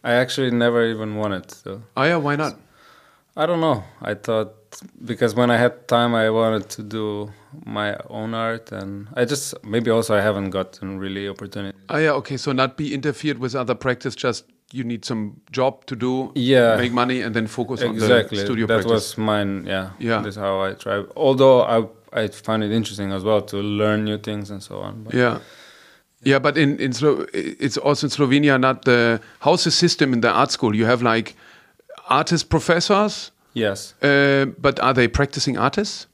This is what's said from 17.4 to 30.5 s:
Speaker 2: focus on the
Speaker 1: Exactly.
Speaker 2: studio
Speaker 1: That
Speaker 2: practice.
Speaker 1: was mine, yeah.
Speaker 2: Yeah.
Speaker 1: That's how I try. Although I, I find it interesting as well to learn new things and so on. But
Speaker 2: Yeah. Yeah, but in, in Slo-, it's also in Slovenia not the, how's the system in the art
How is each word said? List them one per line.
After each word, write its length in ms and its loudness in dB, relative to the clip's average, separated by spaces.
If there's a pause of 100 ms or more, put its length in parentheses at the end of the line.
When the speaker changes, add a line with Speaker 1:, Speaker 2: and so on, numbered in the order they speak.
Speaker 2:
focus 360 -6
on 120 -2
the 80 0
Speaker 1:
Exactly. 360 4
Speaker 2:
studio 260 -2
Speaker 1:
That 200 2
Speaker 2:
practice. 300 0
Speaker 1:
was 40 -8
mine, 480 -2
yeah. 220 -4 (100)
Speaker 2:
Yeah. 240 0
Speaker 1:
That's 120 -6
how 260 -2
I 120 -2
try. 300 -4 (120)
Although 460 6
I, 260 2 (360)
I 40 -2
find 360 -4
it 80 -2
interesting 420 -2
as 100 -6
well 180 2
to 160 -8
learn 460 0
new 140 -4
things 340 -10
and 100 -14
so 180 -12
on. 240 -12
But 100 -12
Speaker 2:
Yeah. 260 2 (880)
Yeah, 140 4
but 180 0
in, 220 2
in 140 -2
Slo-, 400 2
it's 440 -4
also 300 0
in 40 -2
Slovenia 480 2
not 260 0
the, 340 4 (220)
how's 240 4
the 60 2
system 420 2
in 80 0
the 100 4
art 200 2